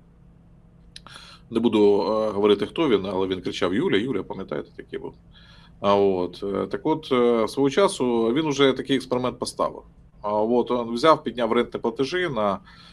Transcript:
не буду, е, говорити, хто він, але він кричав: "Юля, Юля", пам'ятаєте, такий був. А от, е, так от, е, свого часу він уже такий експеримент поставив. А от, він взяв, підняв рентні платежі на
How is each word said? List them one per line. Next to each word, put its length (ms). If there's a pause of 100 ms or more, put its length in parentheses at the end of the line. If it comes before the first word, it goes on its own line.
(1500)
не 100
буду, 420
е, 300
говорити, 340
хто 240
він, 160
але 220
він 140
кричав: 320
"Юля, 240
Юля", 260
пам'ятаєте, 520
такий 240
був. 140 (680)
А 160
от, 480
е, 240
так 160
от, 280
е, 360
свого 220
часу 640
він 120
уже 280
такий 220
експеримент 440
поставив. 440 (380)
А 200
от, 300
він 220
взяв, 300
підняв 280
рентні 280
платежі 560
на 240 (340)